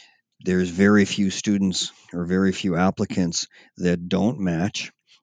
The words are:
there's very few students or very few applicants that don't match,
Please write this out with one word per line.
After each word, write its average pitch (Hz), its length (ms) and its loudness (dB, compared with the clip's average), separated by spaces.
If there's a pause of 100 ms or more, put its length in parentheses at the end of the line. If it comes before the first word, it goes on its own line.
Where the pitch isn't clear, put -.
(440)
there's 92 260 0
very 101 360 4
few 98 240 -2
students 98 600 -2 (220)
or 87 120 -4
very 95 260 2
few 92 240 -2
applicants 92 720 0 (300)
that 87 300 0
don't 95 320 0
match, 90 520 -4 (320)